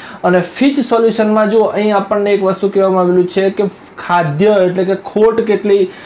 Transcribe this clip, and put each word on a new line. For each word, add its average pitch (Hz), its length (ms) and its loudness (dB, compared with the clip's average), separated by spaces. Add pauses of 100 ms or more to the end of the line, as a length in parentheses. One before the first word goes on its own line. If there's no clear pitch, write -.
(240)
અને 180 180 2
ફિચ 277 380 -2
સોલ્યુશનમાં 220 680 0
જો 220 120 2
અહીં 208 340 0
આપણને 202 360 0
એક 190 120 0
વસ્તુ 190 260 -2
કહેવામાં 190 340 0
આવેલું 180 240 2
છે 190 220 -2
કે 196 140 -2 (340)
ખાદ્ય 175 680 0
એટલે 180 180 -2
કે 185 120 -2
ખોટ 220 460 0
કેટલી, 202 460 0 (180)